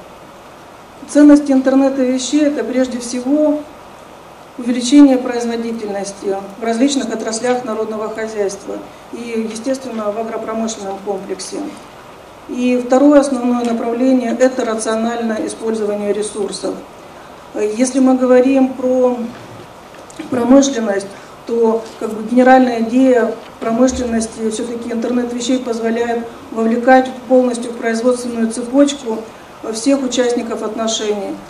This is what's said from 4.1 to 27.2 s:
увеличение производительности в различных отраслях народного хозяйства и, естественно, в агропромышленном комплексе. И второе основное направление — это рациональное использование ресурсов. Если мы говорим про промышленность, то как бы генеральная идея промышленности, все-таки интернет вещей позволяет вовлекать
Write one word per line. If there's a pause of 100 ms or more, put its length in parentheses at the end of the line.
увеличение
производительности (220)
в
различных
отраслях
народного
хозяйства (340)
и,
естественно,
в
агропромышленном
комплексе. (920)
И
второе
основное
направление —
это
рациональное
использование
ресурсов. (800)
Если
мы
говорим
про (1120)
промышленность, (400)
то (160)
как
бы
генеральная
идея (260)
промышленности,
все-таки
интернет
вещей
позволяет (240)
вовлекать (180)